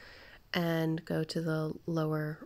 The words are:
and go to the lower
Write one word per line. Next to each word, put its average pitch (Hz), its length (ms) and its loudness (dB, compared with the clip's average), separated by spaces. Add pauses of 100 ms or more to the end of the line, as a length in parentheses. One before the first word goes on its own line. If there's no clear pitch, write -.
(540)
and 165 520 2
go 160 180 0
to - 180 -2
the 156 320 0 (120)
lower 156 600 0